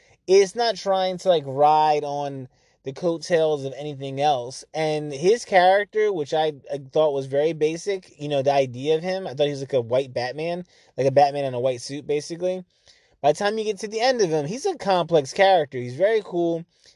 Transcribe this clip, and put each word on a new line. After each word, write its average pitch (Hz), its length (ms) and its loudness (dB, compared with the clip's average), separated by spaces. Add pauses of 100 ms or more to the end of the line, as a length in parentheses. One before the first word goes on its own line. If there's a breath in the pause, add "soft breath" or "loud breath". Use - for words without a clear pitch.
(280 soft breath)
is 196 260 4
not 233 220 0
trying 190 440 -2
to, 190 100 2
like, 165 160 4
ride 151 580 4
on 143 460 -8 (340)
the 135 80 -8
coattails 160 720 0
of 135 140 -8
anything 139 420 -8
else. 135 540 -2
And 151 400 -4
his 180 320 2
character, 202 640 4
which 156 220 -4
I, 156 200 0 (200)
I 139 60 -6 (120)
thought 156 220 2
was 139 140 -4
very 143 260 0
basic, 165 640 -4
you 147 80 -8
know, 143 140 0
the 135 100 2
idea 139 440 0
of 160 80 -4
him, 185 240 -4
I 127 60 -10
thought 147 120 0
he 147 60 0
was, 139 100 -8
like, 135 120 -6
a 127 80 2
white 123 320 -2
Batman, 151 520 -6 (320 soft breath)
like, 131 100 0
a 135 40 4
Batman 143 340 4
in 127 80 -6
a 123 60 -4
white 123 220 -2
suit, 139 240 -12
basically. 170 600 -6 (560 soft breath)
By 147 100 4
the 151 60 -4
time 202 200 -2
you 220 60 -4
get 208 160 -4
to 220 80 -10
the 214 140 -6
end 254 200 2
of 180 80 4
him, 151 160 0
he's 226 200 -8
a 381 100 -2
complex 170 560 2
character. 185 460 4
He's 123 180 -6
very 208 300 2
cool, 170 400 -2 (300 soft breath)